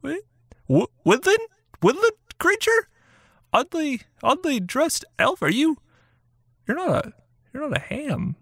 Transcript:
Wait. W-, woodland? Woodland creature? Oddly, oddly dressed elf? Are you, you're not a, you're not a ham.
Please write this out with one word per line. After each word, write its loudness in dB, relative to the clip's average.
Wait. -8
W-, 4
woodland? 4
Woodland 4
creature? 2
Oddly, -4
oddly -2
dressed -4
elf? 0
Are 0
you, 0
you're -2
not -2
a, -16
you're -8
not -2
a -2
ham. -6